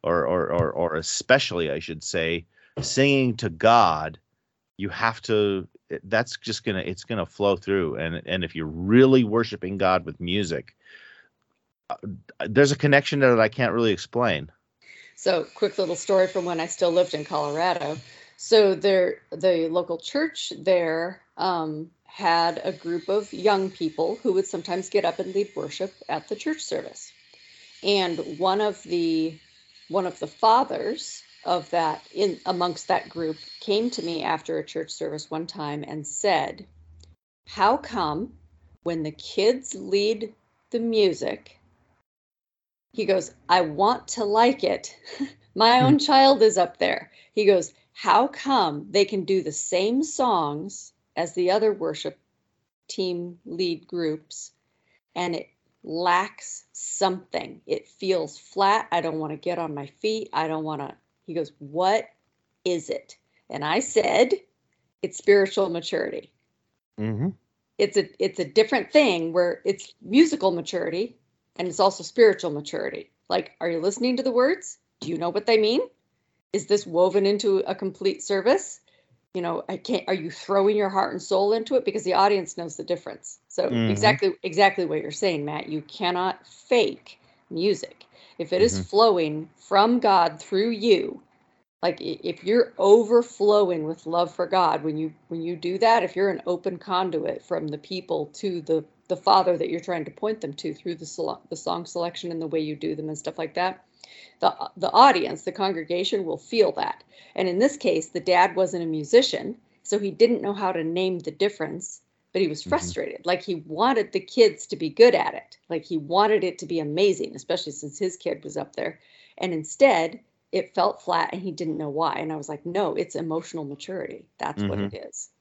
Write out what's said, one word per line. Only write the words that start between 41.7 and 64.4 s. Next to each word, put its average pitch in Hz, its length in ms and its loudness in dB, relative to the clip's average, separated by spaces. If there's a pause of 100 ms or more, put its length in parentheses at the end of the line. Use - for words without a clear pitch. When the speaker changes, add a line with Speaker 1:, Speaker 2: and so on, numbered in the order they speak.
Speaker 2:
he 214 140 -4
goes, 190 280 -2 (140)
"I 180 140 4
want 180 480 0
to 226 160 -4
like 226 380 2
it. - 320 -4 (240)
<laughs> 277 80 -6 (280)
My 233 260 6
own 262 120 6
Speaker 1:
Hmm. 294 120 6
Speaker 2:
child 269 360 8
is - 160 6
up - 200 0
there." - 340 -2 (220)
He 214 120 2
goes, 190 280 4 (200)
"How 214 340 4
come 202 640 -2
they 202 140 4
can 196 200 -4
do 190 160 2
the 151 100 -6
same 214 520 0
songs?" 180 880 -2 (220)
as 165 180 -4
the 180 180 2
other 214 220 2
worship 156 440 -6 (720)
team 175 580 -6
lead 170 420 -4
groups, 160 640 -6 (640)
and 175 200 -4
it - 120 -8 (360)
lacks 175 880 -2
something. - 920 -6
It - 220 -6
feels 175 500 -4
flat. 202 540 0
"I 170 100 2
don't 160 180 -4
wanna 151 180 -8
get 170 220 -4
on 156 140 -6
my 143 140 -10
feet. 220 460 -6
I 160 140 -2
don't 156 160 -4
wanna," 147 320 -8 (300)
he 165 80 -14
goes, 156 260 -6
"What 180 500 0 (560)
is 175 240 -2
it?" - 280 -10 (320)
And 147 160 -8
I 170 140 2
said, - 540 2 (680)